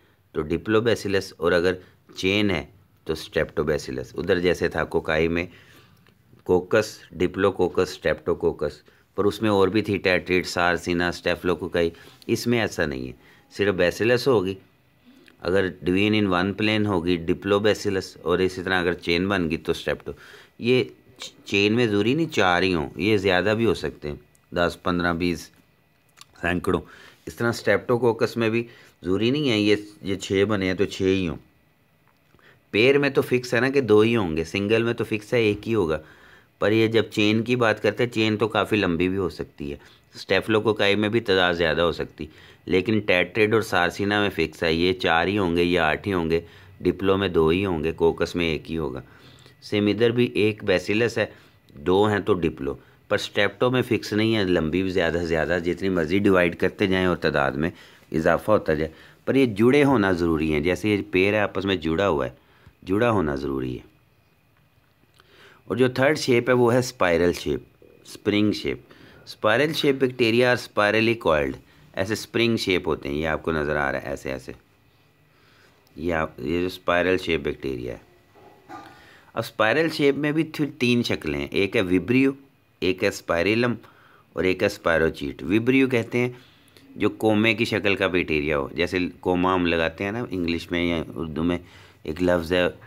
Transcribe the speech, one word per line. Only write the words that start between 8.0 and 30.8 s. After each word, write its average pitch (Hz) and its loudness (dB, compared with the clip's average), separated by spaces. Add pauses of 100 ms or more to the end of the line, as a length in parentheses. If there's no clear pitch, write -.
पर 95 0
उसमें 107 0
और 98 4
भी 104 2
थी 101 -2
टेट्रिड, 90 0
सारसीना, 87 0
staphylococcus, 85 -2 (380)
इसमें 117 0
ऐसा 92 -2
नहीं 65 -6
है, 64 -14 (400)
सिर्फ 98 0
bacillus 104 0
होगी, 98 0 (840)
अगर 95 0 (180)
division 101 2
in 104 2
one 92 0
plane 107 0
होगी 90 0
diplobacillus, 98 0
और 87 -2
इसी 92 -2
तरह 92 0
अगर 87 0
चेन 87 -2
बन 92 0
गई 80 -2
तो 82 -4
strepto। 69 -6 (480)
ये 120 2 (360)
च-, - -16 (160)
चेन 101 2
में 120 2
ज़रूरी 104 2
नहीं 165 -2
चार 90 2
ही 95 2
हों, 78 0 (100)
ये 104 2
ज़्यादा 92 2
भी 113 0
हो 101 2
सकते 76 -8
हैं, 73 -10 (340)
दस, 87 -2
पन्द्रह, 87 0
बीस, 85 -2 (960)
सैकड़ों। 87 -2 (460)
इस - -12
तरह 117 0
streptococcus 113 0
में 113 0
भी 117 0 (420)
ज़रूरी 104 0
नहीं 147 0
है 107 2
ये, 104 4 (280)
ये 95 -4
छः 98 0
बने 101 0
हैं 92 0
तो 98 0